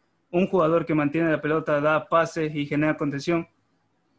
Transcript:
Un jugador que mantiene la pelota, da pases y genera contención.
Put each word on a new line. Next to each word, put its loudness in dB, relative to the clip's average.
Un 0
jugador 2
que -2
mantiene 0
la 0
pelota, 0
da 0
pases 0
y -4
genera 0
contención. -4